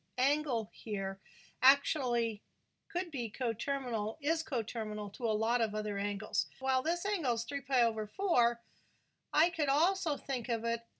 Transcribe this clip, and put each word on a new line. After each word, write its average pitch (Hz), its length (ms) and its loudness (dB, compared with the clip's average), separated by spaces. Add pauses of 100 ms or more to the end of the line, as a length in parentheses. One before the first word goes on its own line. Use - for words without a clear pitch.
(160)
angle 269 560 0
here 196 460 -4 (440)
actually 247 800 2 (480)
could 359 200 -4
be 254 180 -4
coterminal, 233 920 -2
is 311 200 0
coterminal 214 680 -4
to - 140 -6
a 220 80 2
lot 220 280 2
of 214 140 0
other 208 240 -2
angles. 202 480 -4 (140)
While 262 220 2
this 339 220 -2
angle 349 300 0
is 220 80 -2
three 285 180 -6
pi 254 220 0
over 220 240 2
four, 247 540 2 (760)
I 330 160 4
could 294 180 -2
also 320 480 2
think 247 320 -4
of 226 160 0
it 233 160 0 (200)